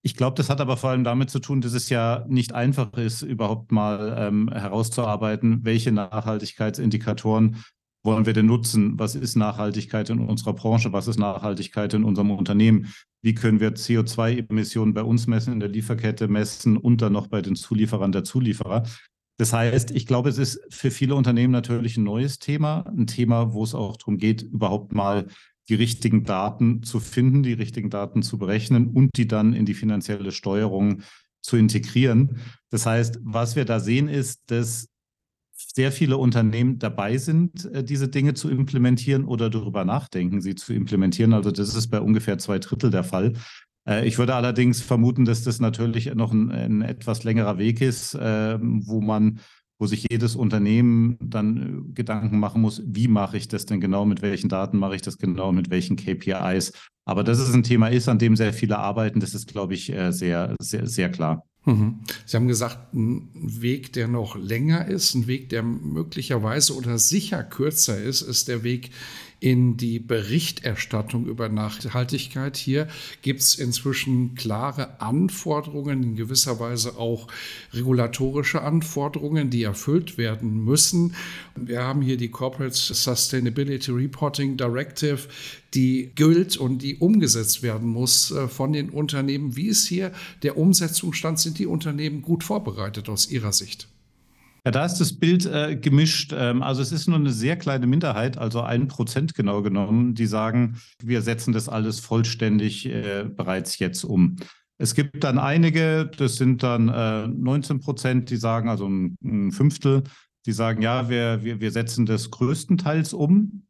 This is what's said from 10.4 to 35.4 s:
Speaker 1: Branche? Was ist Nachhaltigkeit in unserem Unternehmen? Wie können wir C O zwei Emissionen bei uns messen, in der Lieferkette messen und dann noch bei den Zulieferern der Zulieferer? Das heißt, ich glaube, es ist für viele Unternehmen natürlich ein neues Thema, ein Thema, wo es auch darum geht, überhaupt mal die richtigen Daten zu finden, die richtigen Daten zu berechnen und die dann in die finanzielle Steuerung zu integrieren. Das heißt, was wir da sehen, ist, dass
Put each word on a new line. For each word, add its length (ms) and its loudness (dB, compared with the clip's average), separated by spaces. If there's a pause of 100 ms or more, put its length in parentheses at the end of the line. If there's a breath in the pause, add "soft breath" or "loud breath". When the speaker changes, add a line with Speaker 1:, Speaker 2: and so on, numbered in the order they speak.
Speaker 1:
Branche? 400 0
Was 160 -2
ist 100 -2
Nachhaltigkeit 760 -2
in 120 2
unserem 260 2
Unternehmen? 560 4 (340 loud breath)
Wie 140 2
können 240 4
wir 160 2
C 240 0
O 60 2
zwei 340 0 (100)
Emissionen 460 0
bei 80 -2
uns 240 2
messen, 260 0
in 60 -2
der 100 -2
Lieferkette 600 -2
messen 480 2
und 260 4
dann 120 2
noch 120 -2
bei 160 -2
den 140 -2
Zulieferern 560 0
der 100 0
Zulieferer? 600 0 (540 loud breath)
Das 140 2
heißt, 380 2
ich 160 -4
glaube, 220 2
es 100 -2
ist 220 -2 (100)
für 220 -2
viele 240 0
Unternehmen 360 4
natürlich 440 0
ein 80 2
neues 340 -2
Thema, 460 -2 (120)
ein 120 2
Thema, 440 2
wo 120 -2
es 100 -4
auch 220 -6
darum 220 -2
geht, 240 2
überhaupt 520 -2
mal 320 0 (420 loud breath)
die 60 2
richtigen 480 2
Daten 600 0
zu 160 -4
finden, 420 4
die 120 0
richtigen 360 -4
Daten 320 -2
zu 160 -4
berechnen 480 2
und 300 4
die 100 2
dann 260 4
in 140 2
die 80 0
finanzielle 560 -2
Steuerung 680 0 (420 loud breath)
zu 140 0
integrieren. 800 4 (340 loud breath)
Das 160 -2
heißt, 380 0
was 320 -2
wir 80 2
da 160 0
sehen, 260 2
ist, 400 -4
dass 400 -2 (880)